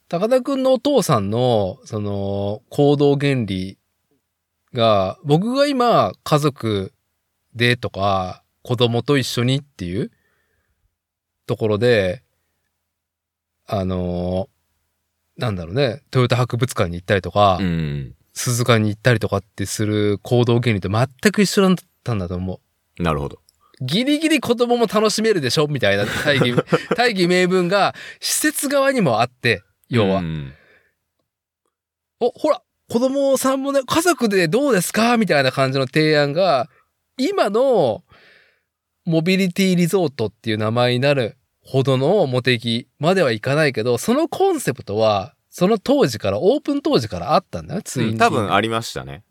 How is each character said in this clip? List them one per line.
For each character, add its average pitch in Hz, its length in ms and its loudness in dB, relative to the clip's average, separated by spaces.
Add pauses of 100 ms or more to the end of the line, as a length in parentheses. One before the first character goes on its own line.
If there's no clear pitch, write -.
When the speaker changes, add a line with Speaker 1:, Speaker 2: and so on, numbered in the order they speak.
Speaker 1:
高 180 200 -2
田 254 120 2
く 277 140 -4
ん 262 80 -2
の 262 100 2
お 254 60 2
父 277 220 2
さ 156 160 2
ん 98 140 -4
の、 113 540 0
そ 107 140 -8
の、 101 720 -6
行 143 260 2
動 143 220 4
原 135 280 -2
理 95 340 -6 (960)
が、 107 500 2
僕 170 300 -6
が 277 120 2
今、 233 460 0 (120)
家 151 160 0
族 110 540 -4 (640)
で 120 220 2
と 104 120 -8
か、 95 540 -2 (180)
子 123 140 -4
供 117 260 2
と 143 160 0
一 127 80 0
緒 - 180 -4
に 131 140 0
っ 143 40 -8
て - 240 -14
い 90 160 -4
う 233 100 -8 (1400)
と 123 100 -4
こ 113 120 -2
ろ 104 80 2
で、 104 460 2 (1400)
あ 98 180 -4
の、 90 680 -4 (880)
な 123 120 -4
ん 101 60 -4
だ 85 100 -8
ろ 82 60 -12
う 98 40 -6
ね、 127 360 -2
ト 131 80 0
ヨ 123 80 4
タ 120 80 0
博 120 220 -2
物 120 160 -2
館 95 160 -2
に 85 60 -8
行 87 80 -10
っ - 20 -20
た 107 100 2
り 95 60 2
と 87 100 -8
か、 101 280 4
Speaker 2:
う 98 40 -2
ん。 76 520 -4 (180)
Speaker 1:
鈴 120 320 -2
鹿 117 140 4
に 107 100 0
行 104 80 -6
っ - 40 -20
た 127 120 4
り 110 60 0
と 101 100 -4
か 98 80 0
っ 95 40 -4
て - 240 -10
す - 200 -4
る 104 380 0
行 123 200 2
動 117 160 2
原 120 140 0
理 98 60 -2
と 92 100 -4
全 110 180 0 (240)
く 208 120 2
一 180 60 0
緒 - 120 0
だ 185 100 4
っ 185 40 2 (280)
た 120 120 -4
ん 101 40 -4
だ 90 80 -6
と 90 80 -6
思 90 240 -8 (400)
う。 87 40 -4
Speaker 2:
な 82 100 2
る 71 60 -2
ほ 71 100 -6
ど。 - 100 -20 (420)
Speaker 1:
ギ 160 240 -2
リ 294 140 2
ギ 320 100 0
リ 311 100 2
子 233 160 0
供 240 220 0
も 233 100 2
楽 214 240 0
し - 100 -2
め 220 120 2
る 180 80 -2
で 127 80 -2
し - 100 -2
ょ 151 80 2
み 147 120 -4
た 101 140 2
い 101 40 2
な 101 80 0
大 139 320 0
義、 123 180 2 (180)
Speaker 2:
<laughs> - 220 0
Speaker 1:
大 240 160 2
義 185 160 2
名 180 200 2
分 180 200 0
が 180 260 0 (260)
施 - 200 -4
設 302 300 -2
側 277 220 2
に 262 100 0
も 117 200 2
あ 120 40 0
っ - 40 -4
て、 110 320 0 (280)
要 110 200 2
は。 95 100 0
Speaker 2:
う 92 40 -4
ん。 78 300 -6 (1700)
Speaker 1:
お、 240 120 0
ほ - 180 -2
ら、 - 140 -2 (260)
子 233 100 0
供 269 380 2
さ 262 180 0
ん 269 80 -4
も 277 80 -4
ね、 277 140 0
家 302 160 -2
族 330 280 -2
で 185 180 2
ど 254 220 0
う 247 40 2
で 185 80 2
す - 120 -6
か 233 240 2
み 220 80 0
た 156 140 2
い 139 40 2
な 131 80 0
感 135 200 0
じ 139 80 -2
の 131 60 0
提 156 320 2
案 143 160 0
が、 156 360 0 (480)
今 330 320 0
の 196 540 2 (1000)
モ 160 160 0
ビ 185 160 0
リ 190 160 -2
テ 190 200 0
ィ - 20 0
リ 175 120 2
ゾ 185 180 0
ー 143 40 -2
ト 113 180 -6
っ 95 40 -12
て - 180 -10
い 110 60 0
う - 20 -2
名 107 140 -2
前 123 220 0
に 123 60 0
な 143 140 2
る 123 240 -4 (240)
ほ 135 220 -2
ど 131 140 2
の 165 300 2
モ 127 140 -2
テ 123 160 2
ギ 117 300 -4 (120)
ま 160 160 2
で 190 60 2
は 139 100 2
い 110 80 -4
か 131 160 -2
な 156 100 2
い 135 80 0
け 110 100 -2
ど、 120 140 0
そ 220 160 0
の 311 140 0
コ 392 240 0
ン 320 80 -2
セ - 140 -4
プ - 100 -16
ト 101 140 -6
は、 104 380 0 (140)
そ - 180 0
の 220 100 2
当 254 300 2
時 123 100 -6
か 101 140 -2
ら、 101 100 -2
オ 220 160 2
ー 285 40 -10
プ 294 120 -4
ン 285 80 -4
当 285 160 2
時 117 100 -2
か 87 120 -8
ら 120 160 0
あ 190 40 4
っ - 60 -4
た - 160 -10
ん 78 60 -14
だ - 80 -8
よ、 - 80 -6
ツ - 180 -4
イ 113 40 0
ン - 40 0
リ 110 60 -2
ン - 20 -4
グ。 - 80 4
Speaker 2:
う - 20 6
ん、 - 0 -
多 - 40 0
分 101 220 0
あ 98 60 4
り 110 100 0
ま 113 120 -4
し - 120 -10
た - 120 -10
ね。 69 260 -16